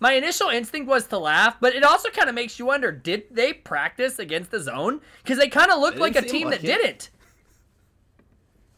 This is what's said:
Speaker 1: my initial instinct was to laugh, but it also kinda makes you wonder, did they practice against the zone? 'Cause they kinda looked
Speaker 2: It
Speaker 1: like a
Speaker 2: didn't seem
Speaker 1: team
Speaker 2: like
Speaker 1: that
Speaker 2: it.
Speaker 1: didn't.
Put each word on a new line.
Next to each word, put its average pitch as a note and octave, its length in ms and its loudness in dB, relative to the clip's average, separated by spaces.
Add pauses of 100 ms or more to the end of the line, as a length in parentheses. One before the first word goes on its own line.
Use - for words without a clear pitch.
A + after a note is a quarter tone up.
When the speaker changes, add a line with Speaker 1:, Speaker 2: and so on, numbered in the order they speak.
Speaker 1:
my B3 120 4
initial E4 360 0
instinct B3 400 -4
was B3+ 200 2
to G#3 100 -4
laugh, E3+ 420 2
but B3 140 4
it C#4 100 2
also E4+ 240 4
kinda D4 240 0
makes A#3 260 -8
you A#3+ 60 -8
wonder, C4 260 0
did E3+ 400 -6
they B3 220 0
practice F3 680 -4
against F3 320 -8
the G#3+ 100 -4
zone? D3+ 420 -4 (240)
'Cause B3+ 100 -2
they C#4 120 4
kinda E4+ 280 4
looked C#4+ 220 0
Speaker 2:
It - 20 -6
Speaker 1:
like - 120 0
a C4 80 2
Speaker 2:
didn't A#3+ 100 -6
seem - 100 -2
Speaker 1:
team E4 100 -4
Speaker 2:
like G#3+ 120 -2
Speaker 1:
that D#3+ 80 -2
Speaker 2:
it. G#4+ 120 2
Speaker 1:
didn't. - 280 -4 (1700)